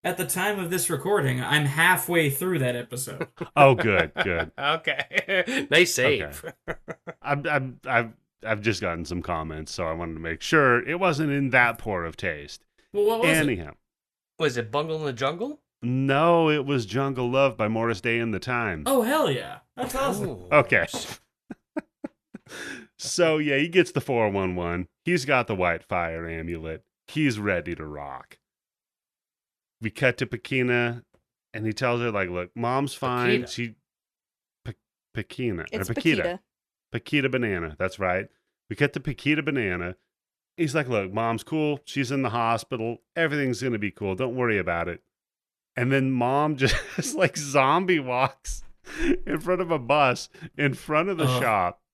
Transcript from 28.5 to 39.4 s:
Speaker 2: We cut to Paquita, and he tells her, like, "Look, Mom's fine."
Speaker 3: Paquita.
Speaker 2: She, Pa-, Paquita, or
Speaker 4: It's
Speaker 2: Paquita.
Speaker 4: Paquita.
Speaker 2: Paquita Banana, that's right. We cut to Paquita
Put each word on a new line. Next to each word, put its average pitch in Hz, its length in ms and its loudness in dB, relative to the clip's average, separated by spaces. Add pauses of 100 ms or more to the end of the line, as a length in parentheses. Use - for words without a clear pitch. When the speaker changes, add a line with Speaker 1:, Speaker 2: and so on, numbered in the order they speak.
Speaker 2:
We 110 100 -6
cut 127 260 0
to 135 80 -2
Paquita, 120 760 -2 (500)
and 110 140 -8
he 110 60 -2
tells 120 280 0
her, 120 80 0
like, 98 200 -2
"Look, 90 260 -6
Mom's 127 400 -2
fine." 123 480 0
Speaker 3:
Paquita. - 80 -10
Speaker 2:
She, 117 240 -8 (920)
Pa-, 113 60 -10 (420)
Paquita, 110 460 -4
or 82 140 -6
Speaker 4:
It's 196 160 -4
Speaker 2:
Paquita. 151 340 0
Speaker 4:
Paquita. 175 160 -4 (520)
Speaker 2:
Paquita 135 380 -2
Banana, 95 480 -2
that's 92 220 -4
right. 92 300 0 (400)
We 107 60 -8
cut 143 180 0
to 165 60 -6
Paquita 147 440 -2